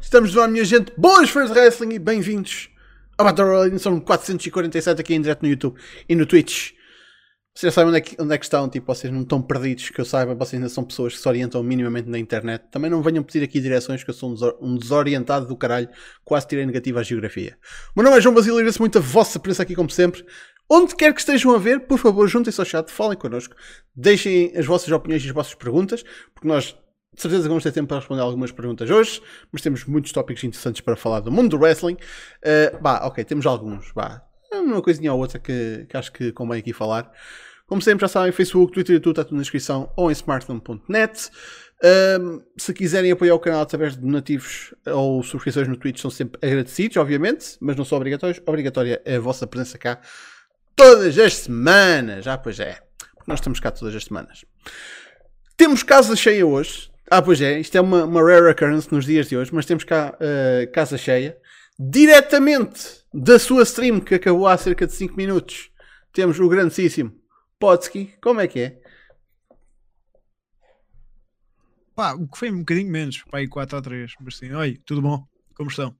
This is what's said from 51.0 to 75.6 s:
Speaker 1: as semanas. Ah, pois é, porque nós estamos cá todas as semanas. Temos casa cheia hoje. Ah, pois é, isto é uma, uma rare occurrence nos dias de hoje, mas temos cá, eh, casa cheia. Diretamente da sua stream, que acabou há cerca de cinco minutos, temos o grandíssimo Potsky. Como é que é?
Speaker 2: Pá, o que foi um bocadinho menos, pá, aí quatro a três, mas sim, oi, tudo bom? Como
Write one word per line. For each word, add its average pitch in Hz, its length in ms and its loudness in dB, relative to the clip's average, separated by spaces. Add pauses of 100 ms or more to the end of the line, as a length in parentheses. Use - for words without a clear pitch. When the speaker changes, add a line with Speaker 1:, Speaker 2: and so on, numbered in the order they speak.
Speaker 1:
as 220 140 6
semanas. 127 920 2
Ah, 131 100 -6
pois 113 240 -10
é, - 180 -8 (360)
porque - 160 -14
nós 147 80 -4
estamos 131 200 -4
cá - 120 -6
todas 107 260 -10
as 107 80 -12
semanas. - 400 -14 (1120)
Temos 302 260 6
casa 247 320 6
cheia 208 320 2
hoje. - 480 -4 (140)
Ah, 180 140 4
pois 156 180 4
é, 143 200 0
isto 160 160 -4
é 185 40 6
uma, 180 240 2
uma 165 160 0
rare 170 300 8
occurrence 151 420 0
nos 143 140 -2
dias 151 220 0
de 135 80 -4
hoje, 127 180 -6
mas 156 100 -2
temos 165 200 -4
cá, 151 340 -2
eh, 131 560 0
casa 139 240 -2
cheia. 131 400 -2 (400)
Diretamente 277 1040 6 (320)
da 175 240 8
sua 254 240 4
stream, 226 380 0
que - 160 -2
acabou 185 320 2
há 185 80 6
cerca 180 320 -2
de - 40 -8
cinco - 240 -8
minutos, 196 540 -6 (420)
temos 175 280 0
o 180 80 4
grandíssimo 165 640 0 (460)
Potsky. 196 600 0
Como 233 200 0
é 180 80 -2
que - 100 -8
é? 127 220 -8 (3250)
Speaker 2:
Pá, 190 200 -4
o 160 120 -10
que 139 100 -18
foi 240 140 -8
um 190 80 -6
bocadinho 175 320 -4
menos, 156 320 -8
pá, - 160 -12
aí 139 80 -6
quatro 139 320 -10
a 135 40 -12
três, 123 380 -14
mas 127 160 -18
sim, 127 180 -16
oi, 147 300 -6
tudo 147 160 -6
bom? 143 240 -4 (300)
Como 147 160 -12